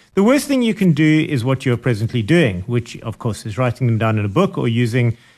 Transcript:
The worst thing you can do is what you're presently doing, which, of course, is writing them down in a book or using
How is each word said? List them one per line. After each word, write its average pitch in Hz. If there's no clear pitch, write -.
The 196
worst 254
thing 269
you 226
can 190
do 156
is 135
what 131
you're 120
presently 117
doing, 107
which, 120
of 113
course, -
is 104
writing 127
them 113
down 110
in 104
a 101
book 190
or 127
using 120